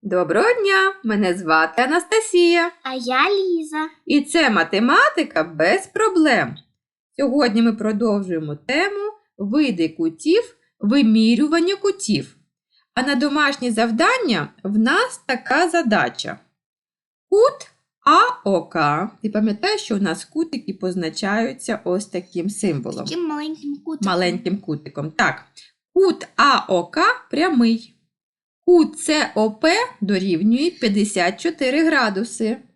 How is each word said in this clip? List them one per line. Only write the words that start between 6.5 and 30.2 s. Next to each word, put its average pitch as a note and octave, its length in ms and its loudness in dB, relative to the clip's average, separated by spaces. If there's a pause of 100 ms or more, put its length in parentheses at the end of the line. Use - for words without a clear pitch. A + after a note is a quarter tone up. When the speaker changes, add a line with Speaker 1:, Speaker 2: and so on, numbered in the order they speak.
Speaker 1:
Сьогодні A#3+ 460 0
ми A#3 100 2
продовжуємо G3+ 840 -2
тему G4+ 560 -4 (260)
види G3+ 500 0
кутів, E3+ 680 -2 (240)
вимірювання B3+ 960 2
кутів. F#4+ 600 -4 (580)
А B3 80 -2
на C#4+ 120 0
домашнє C#4+ 580 0
завдання A#3 760 0 (160)
в G#3 140 -2
нас E4 480 0
така C4+ 420 0
задача. G#3 720 -2 (880)
Кут A4 420 2 (360)
А G4 440 4
О F#3 120 2
К. D#3 480 -2 (120)
Ти G#3+ 80 -4
пам'ятаєш, G#3+ 500 -2
що - 160 -4
у G3 40 -2
нас F3 240 -2
кутики D#4 500 -6
позначаються G3 1120 -4
ось F#3 220 -2
таким F3+ 440 -6
символом? E3 540 -4
Speaker 2:
Таким E4 240 -6
маленьким D4+ 560 -8
кутиком. G#3+ 280 -4
Speaker 1:
Маленьким F3+ 460 -2
кутиком. D3 520 -10
Так. D#3+ 340 -4 (500)
Кут F#4 320 2 (100)
А C4+ 320 2
О F3 160 0
К - 180 -4 (280)
прямий. A#3+ 640 0 (680)
Кут F4 340 4
С D4+ 360 0
О G#3+ 160 2
П D#4 220 2 (280)
дорівнює G3 680 0